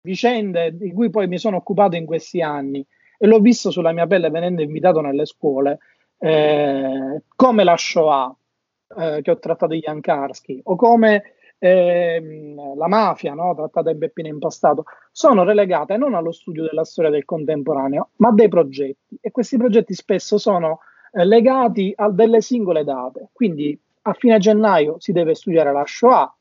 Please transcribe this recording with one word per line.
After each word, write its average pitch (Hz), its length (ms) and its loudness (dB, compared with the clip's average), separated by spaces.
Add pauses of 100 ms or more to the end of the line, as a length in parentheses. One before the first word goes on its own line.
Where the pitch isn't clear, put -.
vicende 185 720 -2
di 180 160 -10
cui 202 200 -2
poi 196 160 -2
mi 180 100 -6
sono 190 200 -4
occupato 185 380 0
in 165 120 -8
questi 165 340 -6
anni, 139 420 -6 (400)
e 208 40 6
l'ho 220 120 8
visto 220 300 4
sulla 170 220 -2
mia 170 160 -2
pelle 170 240 0
venendo 170 320 -4
invitato 156 360 0
nelle 143 280 -2
scuole, 139 500 -2 (400)
eh, 147 1040 0 (140)
come 233 280 4
la 175 140 6
Shoah, 139 580 0 (640)
eh, 151 240 -4
che 143 100 -4
ho 165 60 2
trattato 160 360 -4
di 165 60 -4
Jan 151 220 -10
Karski, 139 640 -6
o 185 120 -2
come, 220 580 4 (260)
ehm, 165 1160 0
la 156 120 -4
mafia, 180 460 0
no, 175 200 -4
trattata 160 380 -4
in 156 80 -6
Peppino 160 280 -8
Impastato, 151 580 -2 (260)
sono 226 320 4
relegate 190 540 0
non 269 180 -2
allo 165 160 -4
studio 160 320 -10
della 156 200 -4
storia 160 280 -2
del 147 140 -2
contemporaneo, 147 920 -4
ma 220 120 4
a 240 40 4
dei 214 140 6
progetti, 139 760 -2
e 226 100 -8
questi 247 260 -4
progetti 220 360 0
spesso 190 440 -4
sono, 170 420 -2 (320)
eh, 180 140 0
legati 233 680 2
a 214 140 0
delle 220 320 4
singole 185 420 -2
date. 131 500 -8
Quindi 147 440 -4 (260)
a 202 100 -4
fine 226 260 4
gennaio 190 600 2
si - 120 -8
deve 160 240 0
studiare 160 360 0
la 143 140 -2
Shoah 233 560 2